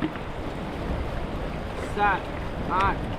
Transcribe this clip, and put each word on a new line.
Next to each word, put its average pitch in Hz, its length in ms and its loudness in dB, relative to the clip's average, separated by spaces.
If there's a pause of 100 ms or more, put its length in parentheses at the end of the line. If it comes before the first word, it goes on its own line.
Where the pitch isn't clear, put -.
(2000)
सात, 202 240 6 (520)
आठ, 190 240 4 (220)